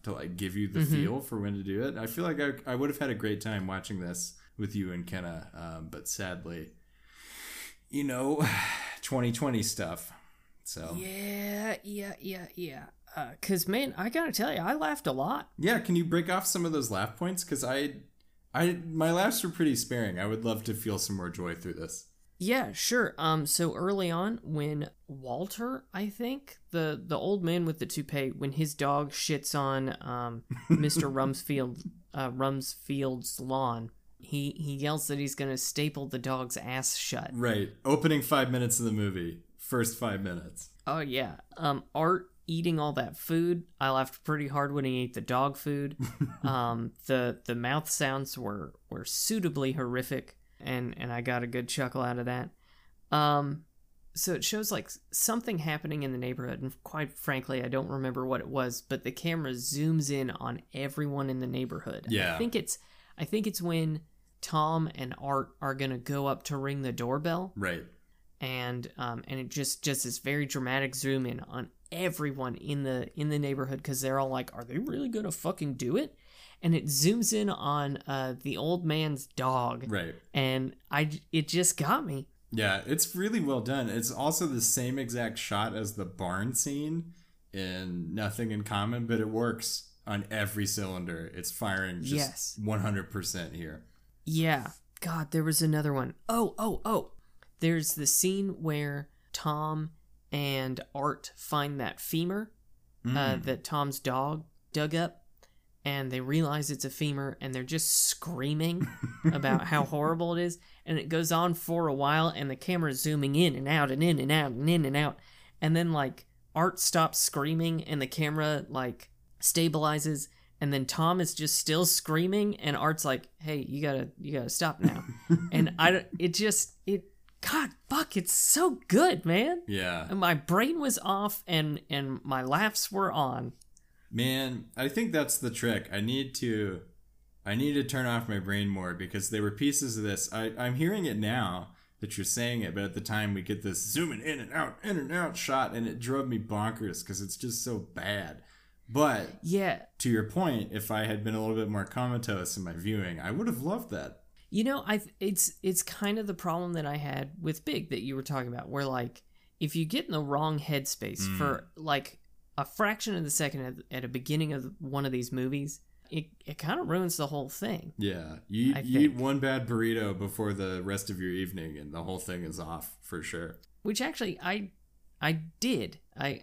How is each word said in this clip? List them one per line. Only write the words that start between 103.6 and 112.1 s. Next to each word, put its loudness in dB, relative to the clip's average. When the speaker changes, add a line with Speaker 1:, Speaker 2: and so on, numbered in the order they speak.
Speaker 2:
Tom's 0
dog 0
dug 0
up, -2
and -2
they -2
realize 2
it's -4
a -4
femur, -2
and -4
they're -2
just 0
screaming 0
Speaker 1:
<laughs> -12
Speaker 2:
about 4
how 4
horrible 0
it 2
is, -2
and 0
it -4
goes 2
on 4
for 0
a 2
while, 4